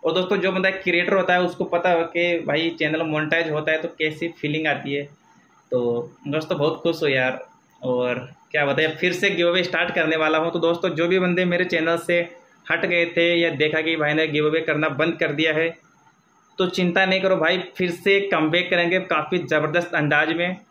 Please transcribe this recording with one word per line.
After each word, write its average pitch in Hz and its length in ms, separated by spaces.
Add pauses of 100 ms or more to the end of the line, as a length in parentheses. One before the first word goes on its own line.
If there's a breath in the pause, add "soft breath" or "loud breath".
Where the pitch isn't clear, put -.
और 160 80
दोस्तों, 185 240
जो 185 160
बंदा 185 180
creator 175 440
होता 180 200
है 180 80
उसको 175 220
पता 175 280
हो 170 120
कि 170 420
भाई 165 320
channel 156 240
monetize 156 480
होता 151 220
है 156 100
तो 170 60
कैसी 156 400
feeling 156 380
आती 139 280
है। 143 140 (600 soft breath)
तो 120 400 (180)
दोस्तों, 156 300
बहुत 160 240
खुश 160 200
हूँ 147 80
यार। 131 360 (360)
और 123 500 (200)
क्या 147 140
बताएं, 156 300
फिर 180 160
से 196 180
give 170 180
away 175 160
start 175 300
करने 160 220
वाला 156 220
हूँ। 165 140
तो 175 60
दोस्तों, 170 320
जो 165 180
भी 190 100
बंदे 180 260
मेरे 175 200
channel 170 320
से 170 400 (340 soft breath)
हट 165 160
गए 175 200
थे 170 280
या 170 160
देखा 151 300
कि 160 160
भाई 151 180
ने 160 120
give 151 200
away 160 140
करना 156 280
बंद 156 260
कर 156 180
दिया 156 200
है, 165 260 (800)
तो 185 80
चिंता 180 400
नहीं 190 140
करो 190 160
भाई, 170 220
फिर 175 320
से 196 300
comeback 175 500
करेंगे 175 300
काफ़ी 170 380
ज़बरदस्त 156 560
अंदाज 151 380
में। 175 240 (140)